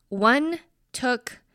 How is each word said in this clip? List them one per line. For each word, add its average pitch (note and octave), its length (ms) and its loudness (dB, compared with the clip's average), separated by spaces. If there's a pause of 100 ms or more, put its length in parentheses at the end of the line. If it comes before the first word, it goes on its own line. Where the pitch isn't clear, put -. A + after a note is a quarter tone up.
one C4+ 520 2 (320)
took, - 480 -4 (140)